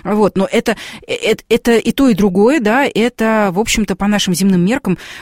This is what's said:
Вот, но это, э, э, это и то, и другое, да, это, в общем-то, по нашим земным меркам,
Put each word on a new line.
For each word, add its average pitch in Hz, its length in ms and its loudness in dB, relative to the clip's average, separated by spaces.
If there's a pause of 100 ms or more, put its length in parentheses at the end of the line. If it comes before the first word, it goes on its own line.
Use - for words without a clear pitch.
Вот, 202 340 0
но 196 140 0
это, 226 260 -2 (300)
э, - 80 -6
э, - 220 -2 (120)
это 233 280 2
и 226 160 0
то, 277 160 2
и 226 60 4
другое, 202 440 2
да, 233 260 0
это, 220 680 0
в 185 80 -2
общем-то, 220 340 -2
по 196 140 -2
нашим 196 260 0
земным 185 300 2
меркам, 190 340 -2 (240)